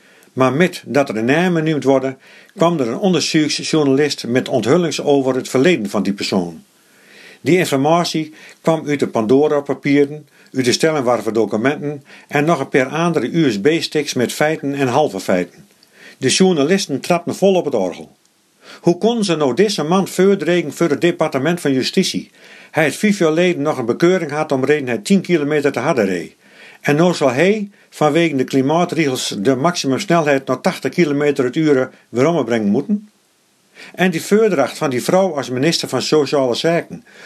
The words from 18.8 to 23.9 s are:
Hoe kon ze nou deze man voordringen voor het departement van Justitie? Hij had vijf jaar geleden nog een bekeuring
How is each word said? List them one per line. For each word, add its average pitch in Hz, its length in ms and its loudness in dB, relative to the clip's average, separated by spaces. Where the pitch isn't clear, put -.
Hoe 175 180 2
kon 226 260 0
ze 170 120 0
nou 143 180 2
deze 202 280 2
man 170 260 0
voordringen 175 640 0
voor 170 160 0
het 139 120 0
departement 165 600 0
van 143 120 0
Justitie? - 580 -2
Hij - 140 0
had 131 100 0
vijf 208 240 0
jaar 165 100 4
geleden 160 340 0
nog 147 160 -2
een 123 60 -4
bekeuring 165 460 0